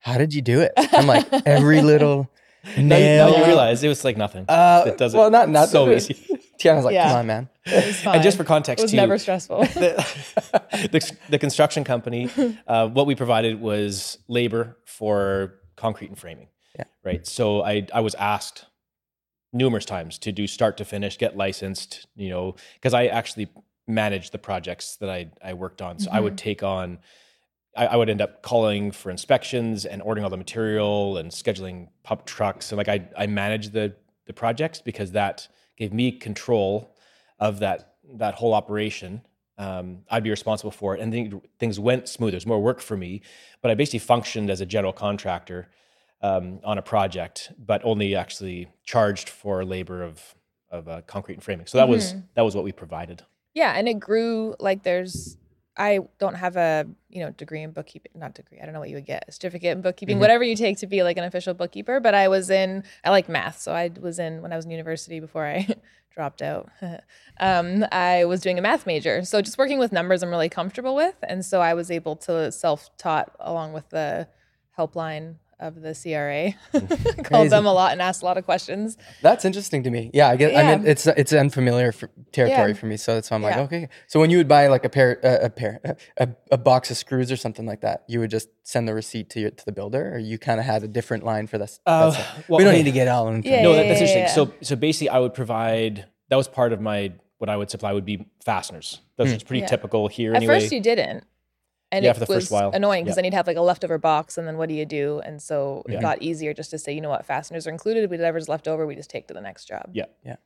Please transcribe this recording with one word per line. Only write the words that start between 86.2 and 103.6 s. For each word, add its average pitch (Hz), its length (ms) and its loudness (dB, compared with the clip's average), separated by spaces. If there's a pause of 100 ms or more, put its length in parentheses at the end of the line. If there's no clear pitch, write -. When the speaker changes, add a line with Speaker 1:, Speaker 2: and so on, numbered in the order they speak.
Speaker 1:
a 127 60 4
box 127 320 4
of 123 80 -6
screws 127 340 -4
or 131 40 -4
something 113 280 -8
like 104 160 -8
that, - 260 -4
you 120 140 -4
would 113 100 -2
just 110 200 -6 (140)
send 117 220 -4
the 110 60 -4
receipt 110 380 -8
to 113 100 -8
your, 107 100 -2
to - 140 -20
the 104 80 -8
builder, 104 420 -6
or 120 40 -6
you 110 180 -8
kinda 113 260 -4
had 110 220 -2
a 110 40 -10
different 110 360 -6
line 107 220 -4
for 110 100 -10
this? 104 300 -10
Speaker 3:
Uh, 160 240 4
Speaker 1:
That's - 280 -6
it. 156 120 -20
Speaker 3:
well, 165 80 4
Speaker 1:
We 190 60 8
don't 196 100 8
Speaker 3:
okay. 165 80 6
Speaker 1:
need 143 80 4
to 127 40 -2
get 127 140 4
all 123 200 2
in 113 140 -2
Speaker 2:
Yeah, 254 200 4
Speaker 3:
No, - 80 8
Speaker 2:
yeah, - 80 8
Speaker 3:
that, - 100 4
that's - 140 4
Speaker 2:
yeah, - 60 6
Speaker 3:
interesting. - 160 4
Speaker 2:
yeah. - 20 4 (260)
Speaker 3:
So, - 80 -
so 143 160 -4
basically, 151 320 0
I 131 120 2
would 123 120 0
provide, 113 720 -2 (240)
that 131 80 2
was 135 120 2
part 120 260 0
of 101 80 -6
my, 104 300 -4 (260)
what 104 100 -6
I 104 80 -2
would 101 140 -6
supply 98 240 -4
would 98 100 -2
be 101 220 -8 (180)
fasteners. 92 560 -8 (160)
That's 131 140 2
Speaker 1:
Hmm. 120 60 0
Speaker 3:
just - 100 -14
pretty 131 140 -4
Speaker 2:
Yeah. - 80 -4
Speaker 3:
typical - 400 -2
here 117 240 -4
Speaker 2:
At 233 40 2
Speaker 3:
anyway. 254 240 4
Speaker 2:
first, 427 100 -2
you 262 120 -4
didn't. 202 420 -2 (680)
And 196 120 0
Speaker 3:
Yeah, 123 60 6
Speaker 2:
it 113 40 4
Speaker 3:
for 113 60 -4
the 120 60 -2
first 190 100 0
Speaker 2:
was 185 140 -2
Speaker 3:
while. 202 220 0
Speaker 2:
annoying 196 320 0
'cause - 60 -4
Speaker 3:
Yeah. - 40 -4
Speaker 2:
then 185 120 0
you'd 185 80 -2
have, 180 120 0
like, 170 100 -2
a 170 60 0